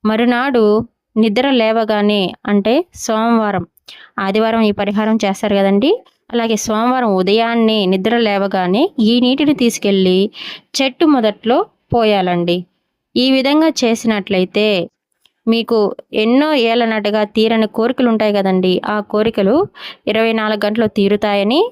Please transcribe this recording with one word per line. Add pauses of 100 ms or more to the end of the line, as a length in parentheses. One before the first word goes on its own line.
మరునాడు (520)
నిద్ర
లేవగానే, (240)
అంటే (220)
సోమవారం, (540)
ఆదివారం
ఈ
పరిహారం
చేస్తారు
కదండి, (400)
అలాగే
సోమవారం
ఉదయాన్నే
నిద్ర
లేవగానే (160)
ఈ
నీటిని
తీసుకెళ్ళి (560)
చెట్టు
మొదట్లో (360)
పోయాలండి. (580)
ఈ
విధంగా
చేసినట్లయితే (800)
మీకు (380)
ఎన్నో (140)
ఏళ్ళ
నాటుగా
తీరని
కోరికలు
ఉంటాయి
కదండి, (120)
ఆ
కోరికలు (520)
ఇరవై
నాలుగు
గంటలు
తీరుతాయని (120)